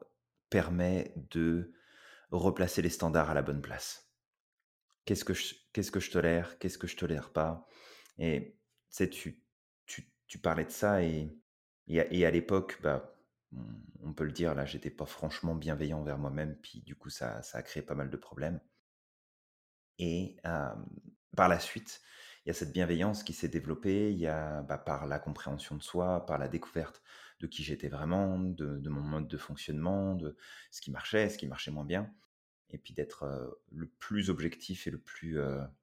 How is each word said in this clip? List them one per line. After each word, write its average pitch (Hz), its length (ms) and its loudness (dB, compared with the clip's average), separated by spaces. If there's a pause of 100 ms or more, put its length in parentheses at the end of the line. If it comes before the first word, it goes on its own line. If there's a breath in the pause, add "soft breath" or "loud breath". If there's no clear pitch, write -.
(500)
permet 90 640 4 (160)
de 82 440 2 (580 soft breath)
replacer 90 500 4
les 85 80 6
standards 80 400 4
à 80 60 2
la 71 80 4
bonne 73 180 0
place. - 500 -10 (920)
Qu'est-ce - 200 2
que 95 100 2
je, - 200 -4 (180)
qu'est-ce 101 180 0
que 101 80 0
je - 120 -4
tolère ? 85 480 4
Qu'est-ce - 200 -4
que 90 80 -4
je - 100 -6
tolère 78 340 -2
pas ? 80 360 0 (500 soft breath)
Et 80 400 0 (320)
tu - 80 -14
sais, 92 120 4
tu, - 340 -10 (420)
tu, - 260 -14 (160)
tu - 120 -14
parlais 80 260 2
de - 60 -10
ça 104 320 4
et, 78 320 0 (520)
et 82 140 4
à, - 120 4
et 90 120 8
à 80 60 8
l'époque, 92 500 2
bah, 69 340 0 (400)
on, 57 540 -10
on 76 40 -6
peut 78 120 0
le 76 60 -2
dire, 82 240 2
là, 69 100 0
j'étais 71 260 -6
pas - 140 -8
franchement 80 500 -2
bienveillant 78 440 -2
envers 73 180 -4
moi-même, 71 400 -2
puis - 240 -16
du - 140 -14
coup, - 140 -14
ça, 58 340 -6
ça - 160 -8
a 64 40 -8
créé - 200 -8
pas 73 120 -6
mal 69 140 -4
de 69 80 -6
problèmes. 78 420 -6 (1400)
Et, 90 440 0
hem, 69 420 -4 (500)
par 92 120 10
la 90 120 8
suite, - 420 -8 (440 loud breath)
il - 40 -4
y - 20 2
a - 20 2
cette 73 200 -4
bienveillance 90 500 4
qui 87 100 -6
s'est - 140 -2
développée, 85 640 2
il 98 80 2
y 82 80 2
a, 78 360 0
bah, 71 140 -4
par 73 300 -2
la 73 120 0
compréhension 73 560 -6
de 73 80 -8
soi, 90 420 2
par 78 120 -2
la 67 100 -2
découverte - 540 -4 (380 soft breath)
de 82 80 -6
qui - 160 -8
j'étais 73 240 -4
vraiment, 87 520 0
de, 80 380 -2
de 71 120 -4
mon 71 120 -2
mode 76 260 -2
de 73 100 -6
fonctionnement, 87 800 -2
de 80 220 -4 (340 loud breath)
ce - 100 -12
qui 73 100 -10
marchait, 107 380 2
ce 107 80 -8
qui - 100 -8
marchait 67 240 -6
moins 76 140 -4
bien. 95 280 -2 (560 soft breath)
Et 73 80 -12
puis - 160 -16
d'être, - 320 -4
heu, 65 360 -6 (100)
le 80 160 -8
plus 101 420 -2
objectif 82 580 -2
et 85 40 -4
le 73 100 -8
plus, - 380 -6
heu, 69 220 0 (220)